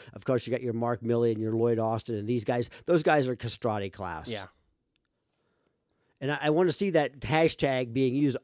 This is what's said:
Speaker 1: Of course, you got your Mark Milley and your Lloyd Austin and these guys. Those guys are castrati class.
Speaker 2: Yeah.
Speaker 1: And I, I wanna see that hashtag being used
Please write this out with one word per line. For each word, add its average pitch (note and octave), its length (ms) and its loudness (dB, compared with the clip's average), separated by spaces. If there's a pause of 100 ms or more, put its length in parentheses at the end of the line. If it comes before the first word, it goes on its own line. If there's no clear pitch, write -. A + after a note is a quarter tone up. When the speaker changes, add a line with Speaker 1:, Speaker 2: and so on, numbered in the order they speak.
(140)
Speaker 1:
Of G2+ 100 -18
course, B2 220 -2
you A2+ 40 -8
got A#2+ 120 -4
your A#2+ 100 -4
Mark A#2 300 -4
Milley A#2 300 2
and A2 80 -4
your A2 120 -2
Lloyd A2+ 260 2
Austin A2+ 360 -2
and G#2 120 -6
these A#2 180 -2
guys. B2 260 -2 (160)
Those E3 160 4
guys D3+ 260 2
are B2 80 -4
castrati G#2+ 540 -4
class. E2+ 360 -10
Speaker 2:
Yeah. G2+ 200 -8 (1700)
Speaker 1:
And C3+ 120 -4
I, C#3+ 100 -4
I D3+ 80 2
wanna E3 220 4
see G3 180 -2
that C#3+ 300 2
hashtag C#3 720 2
being B2+ 220 2
used C#3 300 2